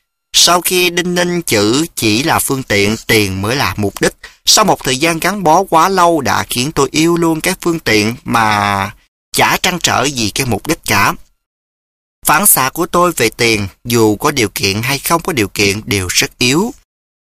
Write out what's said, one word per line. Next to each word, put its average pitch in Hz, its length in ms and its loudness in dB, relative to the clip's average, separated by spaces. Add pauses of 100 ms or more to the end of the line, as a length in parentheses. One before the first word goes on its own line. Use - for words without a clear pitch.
(320)
Sau 175 280 2
khi 180 300 0
đinh 175 240 -2
ninh 175 280 0
chữ 117 520 0
chỉ 110 280 0
là 143 160 2
phương 131 240 -2
tiện, 104 340 0 (100)
tiền 101 360 0
mới 113 140 -2
là 104 200 -2
mục 104 240 -4
đích. 175 140 0 (300)
Sau - 200 4
một 160 200 0
thời 131 120 -2
gian 165 220 0
gắn 190 240 -4
bó 165 200 4
quá 175 260 2
lâu 175 320 2
đã 101 300 -2
khiến 131 220 -4
tôi 139 200 0
yêu 165 240 2
luôn 165 240 0
các 180 220 -2
phương 165 160 -2
tiện 110 360 0 (100)
mà 104 680 0 (420)
chả 131 300 0
trăn 180 200 -2
trở 107 220 0
gì 120 260 -4
cái 135 160 -6
mục 107 200 -4
đích 156 180 -2
cả. 110 300 0 (1120)
Phản 160 200 2
xạ 131 260 0
của 170 140 -2
tôi 175 260 2
về 113 180 0
tiền, 110 380 0 (160)
dù 113 320 4
có 143 140 -2
điều 127 180 0
kiện 101 340 -4
hay 139 160 -4
không 170 240 -2
có 190 100 -4
điều 107 160 0
kiện, 101 360 -2
đều 101 260 -2
rất - 280 -4
yếu. 147 360 0 (600)